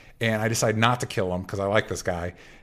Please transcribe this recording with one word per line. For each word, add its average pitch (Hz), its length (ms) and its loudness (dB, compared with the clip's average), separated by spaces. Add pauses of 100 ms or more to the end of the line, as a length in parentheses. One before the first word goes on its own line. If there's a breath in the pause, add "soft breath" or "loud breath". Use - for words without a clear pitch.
(200 loud breath)
and 110 220 0
I 113 80 0
decide 110 280 2
not 117 220 4
to - 60 -4
kill 92 280 -2
him 92 120 -4
'cause 98 160 -6
I 98 60 0
like 104 200 2
this 90 140 -6
guy. 87 320 -4 (300 loud breath)